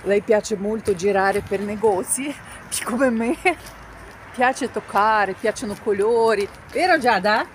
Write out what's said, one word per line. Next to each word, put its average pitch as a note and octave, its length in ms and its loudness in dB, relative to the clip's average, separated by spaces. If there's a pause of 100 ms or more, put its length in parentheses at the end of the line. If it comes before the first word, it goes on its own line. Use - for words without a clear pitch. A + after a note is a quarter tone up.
Lei G3+ 180 2
piace G#3 340 2
molto G3+ 400 -2
girare G3 460 2
per G3 180 -4
negozi, G#3+ 720 -2 (240)
<laughs> - 260 -10
come B3+ 260 0
me. A#3 260 0 (960)
Piace B3+ 380 0
toccare, G#3 640 2
piacciono G#3 500 -4
colori. G#3+ 640 2 (240)
Vero, E4 260 2
Giada? A3 580 2